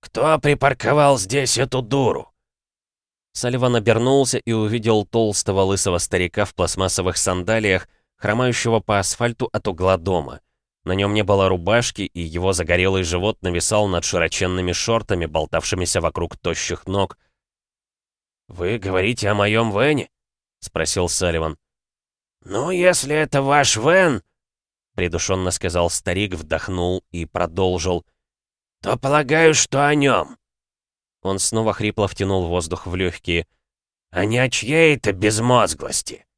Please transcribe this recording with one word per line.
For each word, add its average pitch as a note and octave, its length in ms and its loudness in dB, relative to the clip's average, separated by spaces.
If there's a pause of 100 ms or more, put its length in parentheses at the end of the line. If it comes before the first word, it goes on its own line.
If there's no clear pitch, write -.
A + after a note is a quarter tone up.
«Кто D3+ 380 0
припарковал C#3+ 760 4
здесь A#2+ 400 -2
эту C3 240 0
дуру?» A#2 500 0 (1000)
Салливан B2 420 0
обернулся A#2+ 600 4
и - 140 -4
увидел A2 540 2
толстого G#2 560 0
лысого F#2+ 380 2
старика F2+ 460 -2
в - 80 -14
пластмассовых F#2 640 -2
сандалиях, F#2+ 680 0 (300)
хромающего A2+ 640 0
по G2+ 180 0
асфальту A#2+ 520 -4
от - 160 -4
угла F#2 300 0
дома. E2 440 -4 (420)
На F2+ 100 -4
нем G2+ 200 0
не G#2+ 100 0
было G2 260 4
рубашки, F#2+ 520 0
и F2 200 -8
его E2+ 320 -4
загорелый F#2 500 0
живот F2+ 380 -2
нависал F#2 460 0
над F2 160 -2
широченными F2+ 720 -2
шортами, G#2 540 -2
болтавшимися E2 720 -4
вокруг E2 360 -4
тощих - 500 -6
ног. G2 300 -2 (1300)
«Вы F2+ 320 -4
говорите F#2+ 500 -2
о G#2 60 2
моем G#2+ 360 2
Вене?» B2 380 0 (520)
спросил E2+ 480 -2
Салливан. D#2+ 480 -2 (840)
«Ну, A#2+ 280 -4
если F3 440 2
это D3 260 0
ваш C#3 360 2
Вен», D#3 460 2 (720)
придушенно F2+ 560 -2
сказал E2+ 380 0
старик, F#2 440 -4
вдохнул F2 800 -4
и E2+ 140 -8
продолжил, F2 800 -2 (760)
«то B2 160 -2
полагаю, D3+ 560 4
что C#3 340 2
о D3 80 4
нем». B2+ 420 2 (840)
Он F#2+ 180 -2
снова A2 340 0
хрипло G#2 340 0
втянул F#2+ 400 -2
воздух E2+ 400 -4
в F2 80 -6
легкие. F2 520 -2 (640)
«А F2+ 140 -2
не A2+ 140 0
о B2+ 100 2
чьей-то C#3+ 640 2
безмозглости». G#2 1120 0 (120)